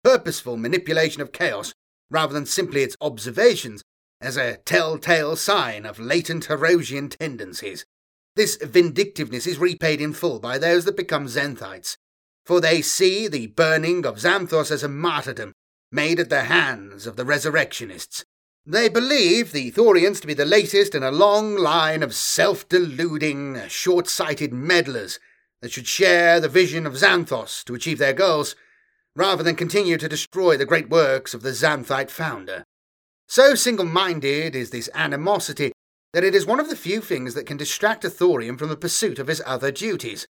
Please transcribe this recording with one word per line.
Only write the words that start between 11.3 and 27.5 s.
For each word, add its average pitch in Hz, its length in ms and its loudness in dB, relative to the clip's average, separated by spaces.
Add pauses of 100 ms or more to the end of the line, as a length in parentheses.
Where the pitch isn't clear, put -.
for 175 160 4
they 160 220 4
see 190 460 2
the 135 200 -6
burning 160 560 2
of 117 120 -2
Xanthos 165 560 0
as 143 100 -2
a 147 80 -4
martyrdom 139 640 -4 (380)
made 156 280 0
at 170 100 -2
the 135 160 2
hands 135 600 -2
of 110 120 -10
the 123 80 -4
Resurrectionists, 143 1000 -4 (400)
they 214 220 2
believe 233 640 2
the 131 200 -4
Thorians 196 500 6
to 151 60 -12
be 151 60 -4
the 143 120 0
latest 202 500 4
in 135 80 -2
a 131 80 0
long 202 460 4
line 156 440 2
of 127 140 -4
self-deluding, 151 1500 -2
short-sighted 165 840 -2
meddlers 135 640 -2 (420)
that 117 100 -12
should 123 160 -10
share 170 520 6
the 160 80 -2
vision 160 380 2
of 139 80 -6
Xanthos 160 720 0